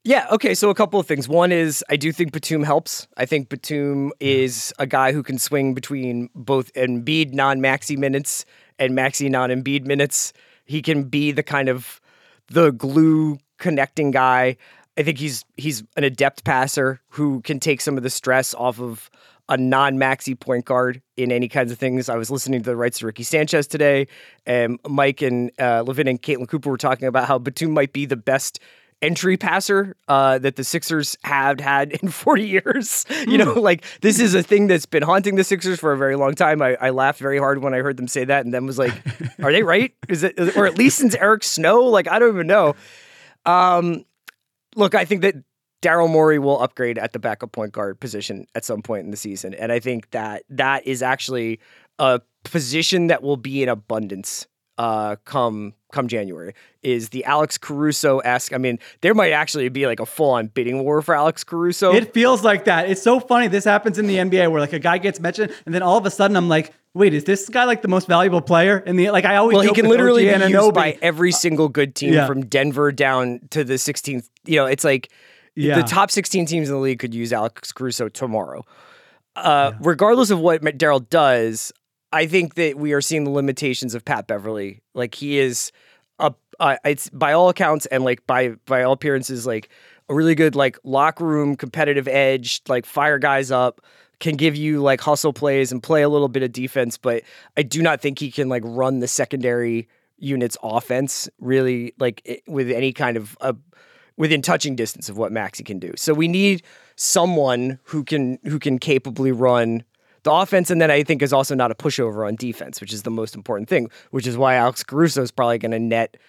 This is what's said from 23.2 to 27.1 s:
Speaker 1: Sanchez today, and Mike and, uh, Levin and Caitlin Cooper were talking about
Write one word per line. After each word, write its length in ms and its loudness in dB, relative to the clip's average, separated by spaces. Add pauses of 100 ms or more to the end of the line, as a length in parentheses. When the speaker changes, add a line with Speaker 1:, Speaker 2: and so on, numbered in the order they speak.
Speaker 1:
Sanchez 420 0
today, 400 2 (400)
and 320 0 (100)
Mike 320 0
and, 380 -2
uh, 260 0
Levin 220 -2
and 160 -2
Caitlin 260 -4
Cooper 220 -6
were 80 -2
talking 300 -2
about 180 0